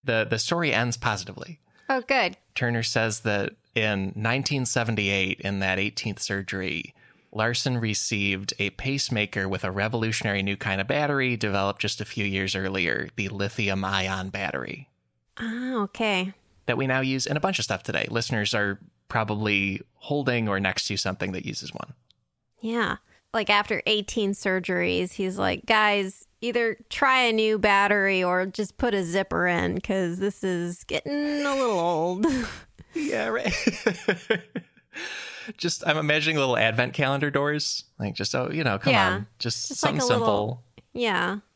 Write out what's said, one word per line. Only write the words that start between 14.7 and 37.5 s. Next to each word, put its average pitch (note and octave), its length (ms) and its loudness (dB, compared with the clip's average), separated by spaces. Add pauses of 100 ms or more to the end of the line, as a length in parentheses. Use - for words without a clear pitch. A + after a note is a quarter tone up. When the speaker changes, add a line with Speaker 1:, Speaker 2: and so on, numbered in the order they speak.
Speaker 2:
Ah, A#3+ 440 -4
okay. G3 500 -2 (340)
Speaker 1:
That A#2+ 100 0
we C3+ 100 0
now C3 140 2
use C3 260 0
in C#3+ 100 0
a D3 40 0
bunch F#3+ 180 0
of - 60 0
stuff - 180 -4
today. A2 280 -2
Listeners A2+ 440 0
are G2+ 240 2 (300)
probably G#2 760 0 (120)
holding B2+ 540 0
or G2 120 2
next F#2+ 280 0
to G2+ 80 -2
something F#2+ 360 -2
that F#2 140 -6
uses - 280 -8
one. - 180 -12 (680)
Speaker 2:
Yeah. A3+ 360 -2 (380)
Like, A3 160 0
after G#3 360 2
eighteen G#3 460 0
surgeries, F3+ 800 0
he's F#3+ 260 -4
like, - 260 0
"Guys, G#3 640 2 (160)
either A#3 340 0 (140)
try C4 320 4
a A#3 100 4
new A3 260 4
battery G3 640 4
or F3+ 220 2
just G3 320 -6
put G#3+ 160 2
a G3 120 2
zipper F3 420 0
in, F3 340 2
'cause F#3 380 0
this G3 260 -2
is F3 400 -2
getting D4 600 -2
a C#4 80 0
little A#3+ 260 2
old." F3 500 2
<laughs> C4 60 0 (580)
Speaker 1:
Yeah, D4+ 340 -2
right. - 260 -2 (320)
<laughs> - 1700 -6
Just, - 300 -2
I'm D#3 100 4
imagining D#3 400 2
little C3 220 4
advent A2+ 340 2
calendar C#3 380 2
doors. C#3+ 540 0 (140)